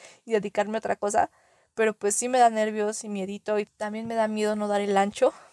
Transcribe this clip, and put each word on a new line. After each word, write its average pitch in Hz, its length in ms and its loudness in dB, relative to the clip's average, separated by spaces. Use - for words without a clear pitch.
y 226 100 -8
dedicarme 208 440 -2
a - 20 -2
otra 202 160 -2
cosa. 208 360 0
Pero 220 200 2
pues 202 200 -2
sí 247 160 -2
me 254 80 2
da 240 140 8
nervios 214 520 -2
y 220 60 -10
miedito 202 480 -4
y 208 80 -2
también 214 400 -8
me 226 100 -6
da 220 120 2
miedo 214 280 0
no 208 120 -2
dar 208 140 2
el 202 160 2
ancho 208 360 2